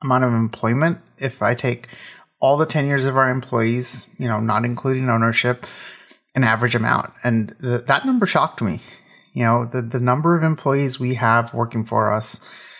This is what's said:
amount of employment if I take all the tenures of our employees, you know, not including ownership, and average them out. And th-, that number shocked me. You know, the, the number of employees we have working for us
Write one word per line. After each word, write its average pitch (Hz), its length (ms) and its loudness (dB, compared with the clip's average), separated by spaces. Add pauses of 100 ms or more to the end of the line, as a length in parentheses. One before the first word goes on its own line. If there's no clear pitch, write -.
amount 131 200 2
of 123 80 0
employment 117 680 0 (180)
if 135 240 -8
I 113 140 2
take 120 320 -4 (520)
all 135 160 4
the 151 120 0
tenures 143 360 0
of 131 140 0
our 131 140 4
employees, 123 760 -2 (120)
you 131 80 -4
know, 110 120 0
not 110 240 0
including 131 460 -2
ownership, 117 560 2 (720)
and 131 100 2
average 113 280 2
them 113 120 0
out. - 260 0 (120)
And 113 360 0
th-, 120 280 -2
that - 180 2
number 247 220 2
shocked 156 340 0
me. 117 180 -2 (540)
You 127 100 -2
know, 117 220 2
the, 117 160 -6
the 117 180 -6
number 147 380 2
of 160 60 0
employees 139 560 0
we 127 160 -2
have 117 360 2
working 117 320 -4
for 110 300 0
us - 340 -4 (320)